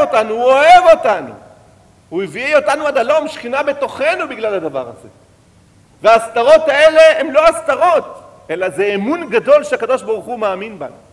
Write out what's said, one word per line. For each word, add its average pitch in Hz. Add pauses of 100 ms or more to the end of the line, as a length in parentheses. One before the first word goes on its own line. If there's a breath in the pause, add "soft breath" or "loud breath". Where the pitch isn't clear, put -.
אותנו, 220
הוא 240
אוהב 302 (100)
אותנו. 180 (760)
הוא 180
הביא 233
אותנו 302
עד 285
הלום, 294
שכינה 262
בתוכנו 294
בגלל 220
הדבר 143
הזה. 113 (960)
וההסתרות 233
האלה 311
הן 277
לא 311
הסתרות, 311 (280)
אלא 180
זה 185 (100)
אמון 262
גדול 240
שהקדוש 247
ברוך 208
הוא 233
מאמין 202
בנו. 131 (180)